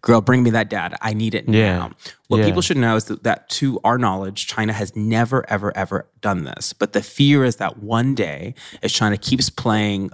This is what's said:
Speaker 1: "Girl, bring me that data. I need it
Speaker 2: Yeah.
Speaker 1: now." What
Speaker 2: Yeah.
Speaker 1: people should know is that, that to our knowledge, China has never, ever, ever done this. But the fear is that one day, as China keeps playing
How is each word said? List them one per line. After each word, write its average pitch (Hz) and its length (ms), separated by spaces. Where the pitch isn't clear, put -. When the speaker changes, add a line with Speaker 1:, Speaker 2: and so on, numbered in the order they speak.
Speaker 1:
"Girl, 117 180
bring 123 220
me 120 80
that 110 180
data. 87 320
I 110 140
need 110 220
it - 120
Speaker 2:
Yeah. 107 300
Speaker 1:
now." 60 120
What 123 120
Speaker 2:
Yeah. 107 80
Speaker 1:
people 101 160
should 170 160
know 117 180
is 110 80
that, - 180
that 110 280
to 135 340
our 120 120
knowledge, 98 520
China 110 240
has 101 240
never, 113 520
ever, 104 280
ever 98 300
done 95 220
this. - 300
But - 220
the 101 80
fear 143 420
is 123 120
that 98 240
one 117 360
day, 90 380
as 113 100
China 104 240
keeps - 340
playing 104 640